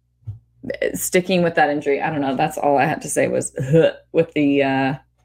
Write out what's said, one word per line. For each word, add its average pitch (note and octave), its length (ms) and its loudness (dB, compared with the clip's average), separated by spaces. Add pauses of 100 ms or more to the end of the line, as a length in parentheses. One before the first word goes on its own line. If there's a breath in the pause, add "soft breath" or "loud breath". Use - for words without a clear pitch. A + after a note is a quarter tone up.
(920)
sticking F3+ 500 0
with E3 120 0
that D3+ 140 4
injury, D3 320 -2
I D#3+ 80 -2
don't D3+ 120 -4
know. C3+ 140 -2
That's D#3 220 -2
all C#3+ 200 2
I C3 80 4
had - 160 -4
to D#3 80 -10
say C3+ 180 0
was B2+ 280 -4
<laughs> C#3+ 560 0
with E3 220 0
the, C#3+ 300 2
uh, C3+ 300 0 (320)